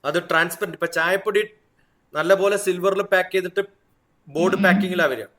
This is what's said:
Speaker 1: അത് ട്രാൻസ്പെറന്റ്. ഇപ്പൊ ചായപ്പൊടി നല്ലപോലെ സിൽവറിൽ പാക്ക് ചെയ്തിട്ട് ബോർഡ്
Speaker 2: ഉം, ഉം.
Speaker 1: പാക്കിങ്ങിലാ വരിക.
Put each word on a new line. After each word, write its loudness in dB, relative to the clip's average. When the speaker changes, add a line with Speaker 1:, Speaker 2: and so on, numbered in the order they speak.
Speaker 1:
അത് -4
ട്രാൻസ്പെറന്റ്. -2
ഇപ്പൊ -6
ചായപ്പൊടി -2
നല്ലപോലെ 2
സിൽവറിൽ 0
പാക്ക് 0
ചെയ്തിട്ട് -2
ബോർഡ് 0
Speaker 2:
ഉം, -2
ഉം. 2
Speaker 1:
പാക്കിങ്ങിലാ 2
വരിക. -2